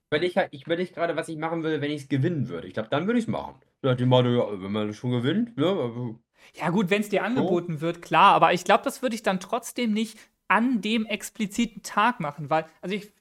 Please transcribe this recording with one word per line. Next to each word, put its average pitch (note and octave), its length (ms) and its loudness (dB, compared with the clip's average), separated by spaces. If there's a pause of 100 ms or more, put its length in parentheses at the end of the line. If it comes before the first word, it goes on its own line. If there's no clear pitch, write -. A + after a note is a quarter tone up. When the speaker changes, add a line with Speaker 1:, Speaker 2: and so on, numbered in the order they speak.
(120)
Speaker 1:
Überleg E3+ 240 -2
halt, F#3+ 180 2
ich C#3 120 -18
überleg E3+ 280 -4
gerade, E3 220 -2
was D#3+ 140 -4
ich D#3+ 80 -10
machen D#3+ 260 -4
würde, D#3 180 -2
wenn D3 100 -4
ich's C#3+ 180 -8
gewinnen C#3 400 0
würde. E2+ 180 -10
Ich F2+ 60 -16
glaub, A2+ 160 -6
dann D#3 180 0
würde A#3+ 120 2
ich's A3 80 -4
machen. C#2+ 280 -6 (260)
Nach C3 140 2
dem B2 140 0
Motto, B2+ 200 6
ja, G#2 320 0
wenn G2 100 -8
man G#2+ 220 -2
schon B2 180 -6
gewinnt, D3+ 460 0
ne, C#3+ 100 0
also B2 520 -4 (340)
Speaker 2:
Ja E3 160 -4
gut, F3+ 200 2
wenn's G#3 200 0
dir F#3 120 0 (140)
Speaker 1:
so. C4 80 2
Speaker 2:
angeboten E3+ 380 -2
wird, E3 200 -4
klar. F3 320 8
Aber E3 200 6
ich F3 100 -2
glaub, G3+ 200 4
das - 180 -6
würde A#3+ 140 -2
ich - 80 -12
dann F#3+ 160 0
trotzdem A#3+ 540 -4
nicht A3 240 -4 (300)
an A3 340 2
dem A3 240 0
expliziten G#3+ 760 -4
Tag A3+ 380 0
machen, D3 300 -8
weil, D#3+ 160 0 (160)
also F#3 120 -6
ich G#3 280 -8